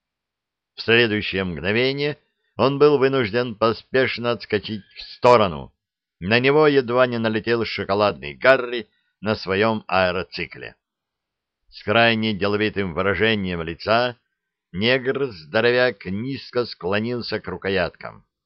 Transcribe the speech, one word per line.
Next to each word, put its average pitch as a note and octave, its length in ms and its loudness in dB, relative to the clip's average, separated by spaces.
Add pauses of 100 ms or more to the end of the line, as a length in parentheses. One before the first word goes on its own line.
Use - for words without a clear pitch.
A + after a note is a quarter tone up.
(760)
В - 60 -14
следующее G#2 600 2
мгновение A#2+ 760 -4 (380)
он C3+ 220 0
был D3 200 6
вынужден B2 560 0
поспешно A#2 800 0
отскочить G#2 520 -6 (100)
в - 60 -18 (160)
сторону. G2 560 4 (480)
На G#2 180 0
него C#3+ 300 4
едва B2+ 380 2
не A#2+ 120 -4
налетел A2+ 460 0
шоколадный G2 680 -2
Гарри B2 540 2 (320)
на G#2+ 140 -2
своём G#2+ 540 -2
аэроцикле. F2 880 -4 (920)
С - 140 -20
крайне A2 500 2
деловитым G2 600 -2
выражением F#2+ 680 -2
лица A#2 540 -2 (560)
негр-здоровяк A#2+ 1300 0
низко A#2+ 600 -6
склонился G#2+ 760 -4
к - 60 -16
рукояткам. F2 800 -6 (200)